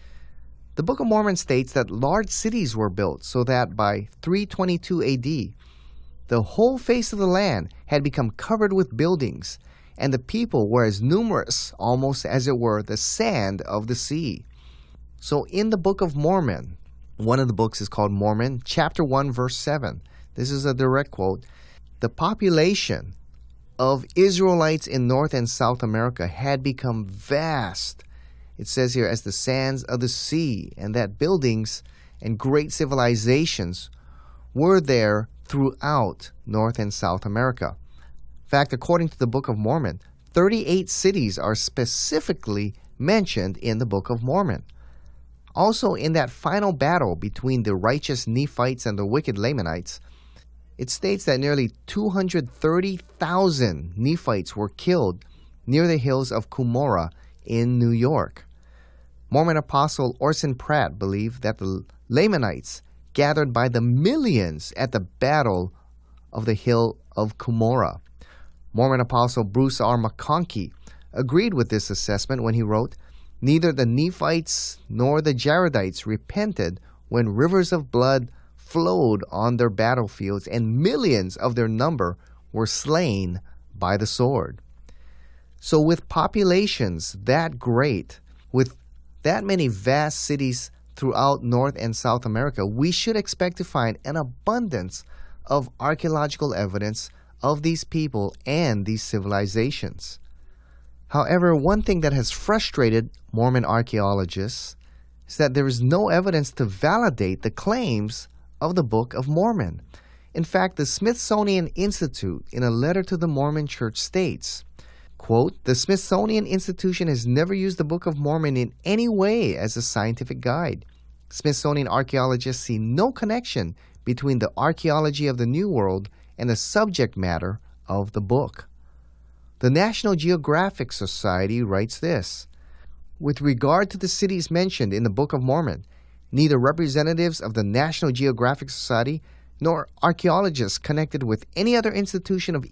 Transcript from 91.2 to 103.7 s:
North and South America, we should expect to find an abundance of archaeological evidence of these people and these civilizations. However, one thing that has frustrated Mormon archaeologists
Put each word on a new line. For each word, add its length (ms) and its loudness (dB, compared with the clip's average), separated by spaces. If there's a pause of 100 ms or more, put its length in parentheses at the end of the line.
North 340 2
and 160 -2
South 320 0
America, 400 -2
we 240 0
should 260 -2
expect 420 -2
to 60 -6
find 400 0
an 120 -6
abundance 880 -4 (400)
of 340 0
archaeological 760 -2
evidence 560 -4 (340)
of 200 0
these 220 0
people 500 -2 (100)
and 400 0
these 180 -2
civilizations. 1160 -2 (920)
However, 460 4
one 280 2
thing 180 2
that 120 4
has 200 2
frustrated 760 2 (200)
Mormon 340 2
archaeologists 1080 -2 (540)